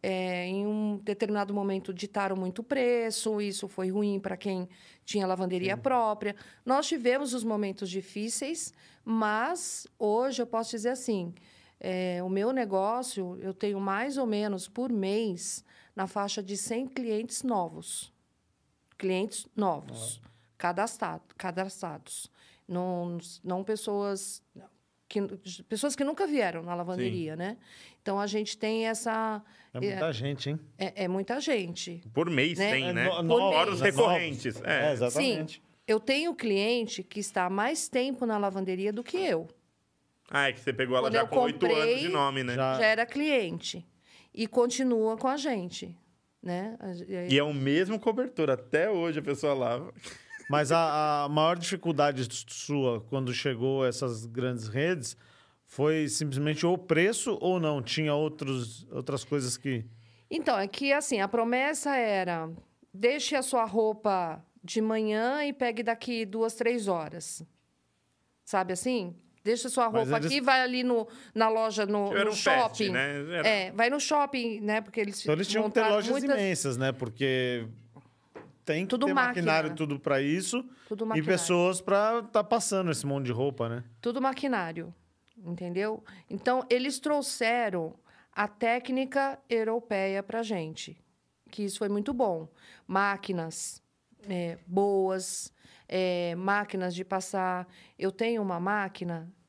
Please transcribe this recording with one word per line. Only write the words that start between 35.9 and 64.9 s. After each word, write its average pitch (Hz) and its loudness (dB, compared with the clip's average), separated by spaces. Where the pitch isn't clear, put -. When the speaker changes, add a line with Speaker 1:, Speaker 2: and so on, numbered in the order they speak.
Speaker 1:
tenho 285 2
cliente 214 0
que - -10
está 196 -2
há 180 0
mais 220 0
tempo 254 0
na 220 0
lavanderia 196 -2
do 240 -6
que - -6
eu. 180 0
Speaker 3:
Ah, 139 4
é 127 0
que - -12
você 135 -2
pegou 123 0
ela 127 4
Speaker 1:
Quando 113 -2
Speaker 3:
já - 6
Speaker 1:
eu - 2
Speaker 3:
com - 4
oito 240 2
anos - 4
Speaker 1:
comprei, 247 2
Speaker 3:
de 285 -2
nome, 139 2
né? 123 -2
Speaker 2:
Já. 131 0
Speaker 1:
já... 226 4
era 220 4
cliente. 233 -2
E 220 -2
continua 240 2
com 262 -2
a 262 2
gente, 190 -4
né? 190 -6
A, 202 -10
e 190 -6
aí 180 -6
Speaker 3:
E 135 6
é 143 4
o 151 -2
mesmo 160 0
cobertor, 220 0
até 151 2
hoje 170 0
a - -8
pessoa 143 0
lava. 127 -2
Speaker 2:
Mas 147 2
a, 151 4
a 143 -2
maior 156 4
dificuldade 147 0
sua 127 0
quando 131 -2
chegou 131 0
essas 120 -2
grandes 117 -4
redes 139 -2
foi 151 0
simplesmente 147 0
o 175 4
preço 185 2
ou 185 4
não? 151 0
Tinha 151 0
outros, 135 -2
outras 127 -4
coisas 127 -2
que 123 -4
Speaker 1:
Então, 294 0
é 196 0
que 277 0
assim, 277 2
a 196 2
promessa 254 2
era, 185 0
"Deixe 269 2
a 262 4
sua 247 2
roupa 202 0
de 220 0
manhã 220 2